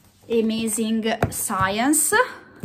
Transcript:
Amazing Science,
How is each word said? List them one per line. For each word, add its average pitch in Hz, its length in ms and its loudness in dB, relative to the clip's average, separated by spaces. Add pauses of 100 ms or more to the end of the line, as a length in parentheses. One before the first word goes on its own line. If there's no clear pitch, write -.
(300)
Amazing 226 1000 0
Science, 220 880 0 (500)